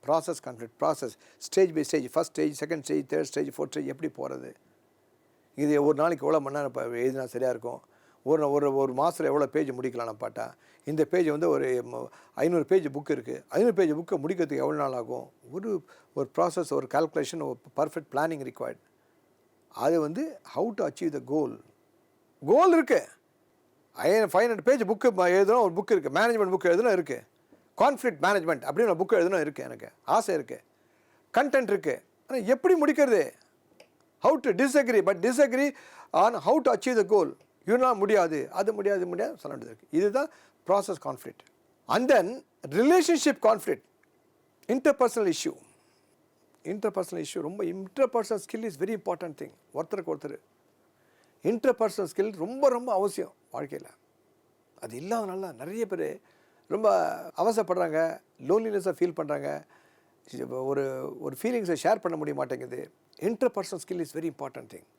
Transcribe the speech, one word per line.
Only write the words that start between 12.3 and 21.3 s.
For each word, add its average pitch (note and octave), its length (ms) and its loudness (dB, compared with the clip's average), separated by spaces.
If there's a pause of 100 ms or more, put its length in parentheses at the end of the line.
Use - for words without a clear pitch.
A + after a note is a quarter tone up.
ஐந்நூறு E3 320 0
பேஜ் F#3 200 4
புக் C#3+ 240 -8
இருக்கு, B2+ 380 -4
ஐந்நூறு A3 260 2
பேஜ் F3 160 4
புக்கை E3+ 260 -2
முடிக்கிறதுக்கு D#3 400 -2
எவ்வளோ C#3+ 220 -2
நாள் C#3+ 160 -2
ஆகும்? B2 380 -8 (200)
ஒரு, G3 340 -6 (280)
ஒரு C#3 240 -4
ப்ராசஸ், E3+ 360 0
ஒரு C#3 200 -2
கால்குலேஷன், D#3 480 -2
ஒரு C3+ 160 -8 (180)
பர்ஃபெக்ட் D3+ 360 -4
பிளானிங் C#3 400 -4
required. A#2+ 260 -10 (920)
அது D#3 300 0
வந்து F#3+ 440 -6
how G#3+ 300 -6
to G3+ 140 -4
achieve D3+ 260 -6
the C#3+ 60 -6
goal. B2+ 420 -4 (840)